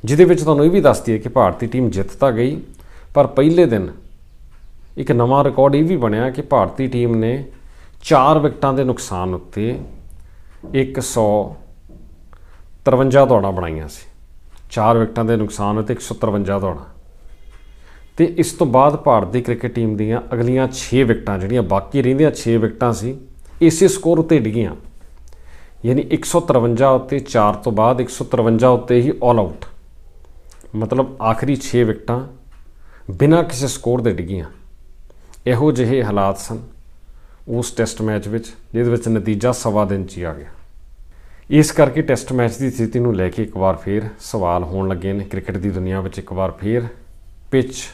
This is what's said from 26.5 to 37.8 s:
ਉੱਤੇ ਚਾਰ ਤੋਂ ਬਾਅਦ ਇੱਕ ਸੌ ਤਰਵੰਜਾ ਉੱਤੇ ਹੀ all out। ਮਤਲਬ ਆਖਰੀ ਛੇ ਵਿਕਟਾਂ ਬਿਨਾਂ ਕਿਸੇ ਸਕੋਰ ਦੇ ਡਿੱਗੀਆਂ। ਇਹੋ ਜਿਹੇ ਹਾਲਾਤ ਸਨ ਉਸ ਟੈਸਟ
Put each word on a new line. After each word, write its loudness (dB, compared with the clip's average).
ਉੱਤੇ 0
ਚਾਰ 2
ਤੋਂ -4
ਬਾਅਦ 2
ਇੱਕ -2
ਸੌ -8
ਤਰਵੰਜਾ 2
ਉੱਤੇ 4
ਹੀ 0
all 2
out। -4
ਮਤਲਬ -2
ਆਖਰੀ 0
ਛੇ 0
ਵਿਕਟਾਂ -2
ਬਿਨਾਂ 4
ਕਿਸੇ -4
ਸਕੋਰ -2
ਦੇ 0
ਡਿੱਗੀਆਂ। -6
ਇਹੋ 2
ਜਿਹੇ 0
ਹਾਲਾਤ 0
ਸਨ -12
ਉਸ -4
ਟੈਸਟ -4